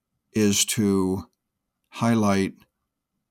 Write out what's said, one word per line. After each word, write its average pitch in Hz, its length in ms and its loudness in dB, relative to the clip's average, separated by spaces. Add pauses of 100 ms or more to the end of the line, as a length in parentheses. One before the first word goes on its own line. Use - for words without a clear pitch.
(320)
is 104 320 2
to 98 600 -2 (680)
highlight 104 640 0 (760)